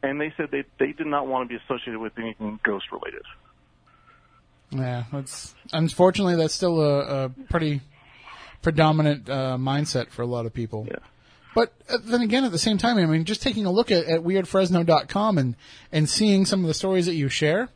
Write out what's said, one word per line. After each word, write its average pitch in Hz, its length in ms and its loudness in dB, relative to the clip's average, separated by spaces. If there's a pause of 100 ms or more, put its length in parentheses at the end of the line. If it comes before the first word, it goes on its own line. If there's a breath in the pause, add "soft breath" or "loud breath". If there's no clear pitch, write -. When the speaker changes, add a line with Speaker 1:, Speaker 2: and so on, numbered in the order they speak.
Speaker 1:
and 139 160 -4
they 156 180 -4
said 151 140 -6
they, 139 120 -4 (160)
they 139 120 0
did 156 160 -8
not 143 200 -2
wanna 127 180 -2
be 120 100 -10
associated 120 440 -8
with 110 180 -8
anything 110 460 -8
ghost 104 280 -2
related. - 320 -12 (1500 soft breath)
Speaker 2:
Yeah, 123 400 -6
that's, - 420 -12 (200)
unfortunately, 180 640 2
that's 160 180 2
still 170 280 0
a, 143 440 0
a 131 40 -6 (200)
pretty 151 320 0 (800 loud breath)
predominant, 156 680 2
uh, 131 280 -2
mindset 131 520 -2
for - 120 -10
a 120 40 -2
lot 120 200 -4
of 110 80 -8
people. 113 360 -8
Speaker 1:
Yeah. - 80 -8 (560 soft breath)
Speaker 2:
But, 233 200 2 (160)
uh, 240 120 -2
then 233 200 0
again, 247 240 2
at 226 80 0
the 165 60 -2
same 214 180 2
time, 233 200 2
I 175 80 4
mean, 160 200 2
just 208 160 -4
taking 214 240 -2
a 180 60 0
look 220 200 2
at, 175 140 2
at 165 180 0
weird 185 240 0
fresno 180 360 4
dot 160 260 4
com 202 280 2
and, 127 180 0 (360 loud breath)
and 156 160 2
seeing 196 380 4
some 190 160 0
of 170 60 0
the 156 60 0
stories 185 340 0
that 175 80 -2
you 143 120 0
share 160 480 0